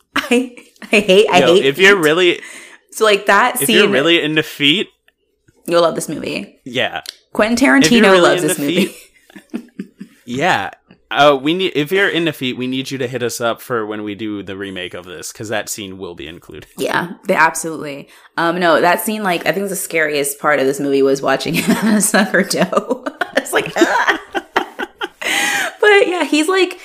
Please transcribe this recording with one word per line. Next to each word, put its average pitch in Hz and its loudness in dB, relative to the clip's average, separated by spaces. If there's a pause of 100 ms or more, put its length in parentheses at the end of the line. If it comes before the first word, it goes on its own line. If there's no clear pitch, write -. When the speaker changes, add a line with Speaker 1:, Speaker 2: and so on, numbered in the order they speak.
(140)
Speaker 1:
I, 247 -2 (360)
I 214 4
hate, 185 6
I 175 6
Speaker 2:
Yo, 131 4 (100)
Speaker 1:
hate 165 4
Speaker 2:
if 139 2
you're 196 6
Speaker 1:
feet. 175 -2
Speaker 2:
really 170 2 (500)
Speaker 1:
So, - -2
like, 202 2
that 220 2
Speaker 2:
if 143 0
Speaker 1:
scene 220 2
Speaker 2:
you're 214 4
really 165 2
into 156 0
feet, 147 0 (800)
Speaker 1:
you'll 170 2
love 160 2
this - -6
movie. - -10
Speaker 2:
yeah. 117 -4 (320)
Speaker 1:
Quentin 247 4
Speaker 2:
If 160 4
you're 233 6
Speaker 1:
Tarantino 202 6
Speaker 2:
really 185 6
Speaker 1:
loves 147 2
Speaker 2:
into 151 0
Speaker 1:
this - -6
movie. 170 0
Speaker 2:
feet, - -18
<laughs> - -20
yeah. 120 -2 (380)
Uh, 143 4
we 151 0
need, 185 -2
if 147 -2
you're 196 2
into 160 -2
feet, 127 -6
we 123 -6
need 131 -6
you 135 -8
to 127 -4
hit 120 -6
us 117 -6
up 117 -2
for 113 -4
when 107 -8
we 104 -8
do 104 -6
the 95 -12
remake 95 -10
of 90 -14
this, 90 -14
'cause 110 -12
that 104 -6
scene 95 -12
will 87 -12
be 71 -14
included. 80 -18 (100)
Speaker 1:
Yeah, - -4 (160)
they 185 0
absolutely. 156 -4 (280)
Um, 170 -2
no, 165 2
that 175 2
scene, 214 -6
like, 180 -4
I 156 0
think 196 -4
the 185 -8
scariest 151 -4
part 147 0
of 131 0
this 139 -2
movie 139 2
was 139 2
watching 135 -2
<laughs> - -
him 214 0
suck 190 0
her 180 2
toe. 190 -2
<laughs> - -8
It's - -2
like, - -4
"Ah." - 0 (140)
<laughs> 381 -6 (1400)
But 403 4
yeah, 349 -2
he's 302 0
like, 370 0